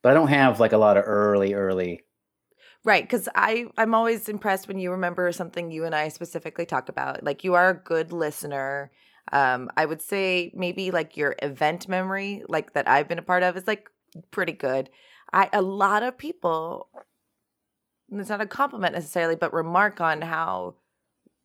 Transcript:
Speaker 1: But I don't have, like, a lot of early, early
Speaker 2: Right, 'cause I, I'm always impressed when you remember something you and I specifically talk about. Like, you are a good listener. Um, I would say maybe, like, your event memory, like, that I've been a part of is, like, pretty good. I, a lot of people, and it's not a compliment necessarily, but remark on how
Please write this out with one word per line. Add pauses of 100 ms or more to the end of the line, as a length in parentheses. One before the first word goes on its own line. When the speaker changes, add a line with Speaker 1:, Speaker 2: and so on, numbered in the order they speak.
Speaker 1:
But
I
don't
have,
like,
a
lot
of
early,
early (800)
Speaker 2:
Right,
'cause
I, (100)
I'm
always
impressed
when
you
remember
something
you
and
I
specifically
talk
about.
Like,
you
are
a
good
listener. (420)
Um,
I
would
say
maybe,
like,
your
event
memory,
like,
that
I've
been
a
part
of
is,
like, (440)
pretty
good. (420)
I,
a
lot
of
people, (1200)
and
it's
not
a
compliment
necessarily,
but
remark
on
how (680)